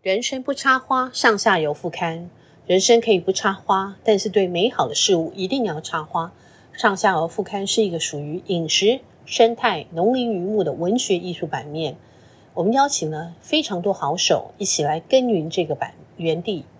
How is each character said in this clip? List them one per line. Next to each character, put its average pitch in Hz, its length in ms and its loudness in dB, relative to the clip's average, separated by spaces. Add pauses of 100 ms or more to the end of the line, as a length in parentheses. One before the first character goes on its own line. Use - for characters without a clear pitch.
(120)
人 226 100 0
生 254 200 -4
不 277 100 -4
插 262 260 2
花， 254 320 -2
上 226 280 2
下 196 200 4
游 151 140 0
副 165 160 -6
刊。 170 400 -6 (380)
人 180 120 4
生 233 220 6
可 233 100 -2
以 190 80 6
不 190 140 0
插 196 180 0
花， 196 540 -2
但 208 140 4
是 208 100 -2
对 190 180 2
美 185 220 0
好 139 180 0
的 - 80 -6
事 190 220 4
物 165 180 -2
一 190 140 -4
定 262 160 0
要 156 160 -4
插 160 220 -6
花。 165 280 -6 (440)
上 202 200 2
下 190 180 2
游 165 140 2
副 180 160 -6
刊 196 240 -6
是 226 160 2
一 202 60 2
个 170 100 -4
属 151 220 -6
于 151 280 -8
饮 165 200 -2
食、 220 320 2 (240)
生 233 320 2
态、 196 360 -2
农 180 200 2
林 247 180 0
渔 196 80 -2
牧 196 240 0
的 147 120 -2
文 185 240 0
学 196 180 0
艺 180 160 -6
术 165 140 -6
版 143 200 -6
面。 147 300 -6 (560)
我 175 100 -4
们 214 120 2
邀 277 120 4
请 165 240 -4
了 165 300 -10
非 302 220 0
常 190 180 -4
多 196 100 0
好 160 240 -2
手 - 440 0
一 101 80 -4
起 - 160 0
来 151 180 0
耕 254 300 2
耘 165 180 0
这 170 160 -2
个 151 100 -4
版-， - 200 -8 (240)
园 165 240 -2
地。 185 240 -6 (140)